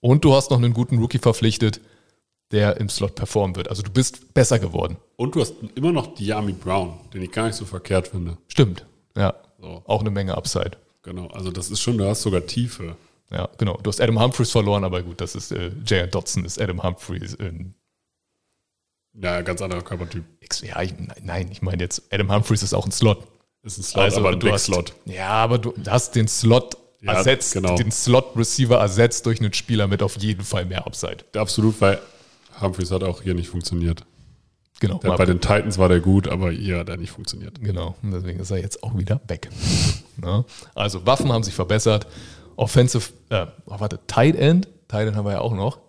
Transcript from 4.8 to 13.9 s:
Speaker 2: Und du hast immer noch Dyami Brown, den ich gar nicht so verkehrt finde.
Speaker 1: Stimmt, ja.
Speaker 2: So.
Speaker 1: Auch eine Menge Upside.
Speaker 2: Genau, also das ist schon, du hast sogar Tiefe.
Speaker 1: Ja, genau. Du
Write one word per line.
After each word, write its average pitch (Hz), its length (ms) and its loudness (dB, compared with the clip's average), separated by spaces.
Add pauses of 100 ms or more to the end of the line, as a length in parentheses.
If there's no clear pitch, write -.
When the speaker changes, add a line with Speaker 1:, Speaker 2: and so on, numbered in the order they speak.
Speaker 2:
Und 135 200 -4
du 165 40 2
hast - 140 -2 (220)
immer 156 160 2
noch 151 220 -2
Dyami 104 380 -4
Brown, 90 460 -4 (160)
den 92 80 -8
ich 90 80 -8
gar 113 160 -2
nicht 107 100 -2
so - 80 -10
verkehrt 92 440 -2
finde. 85 280 -8 (120)
Speaker 1:
Stimmt, 98 360 2 (320)
ja. - 180 2 (260)
Speaker 2:
So. 82 260 -16
Speaker 1:
Auch 107 140 2
eine 107 100 -2
Menge 98 260 -2
Upside. 90 360 -4 (300)
Speaker 2:
Genau, 90 260 -12
also 92 240 -10
das 87 180 -8
ist 104 100 -4
schon, 120 180 0
du 98 100 2
hast 110 140 -2
sogar 92 240 0
Tiefe. 98 500 -6 (340)
Speaker 1:
Ja, 90 180 -4 (100)
genau. 104 240 -2
Du 107 80 -2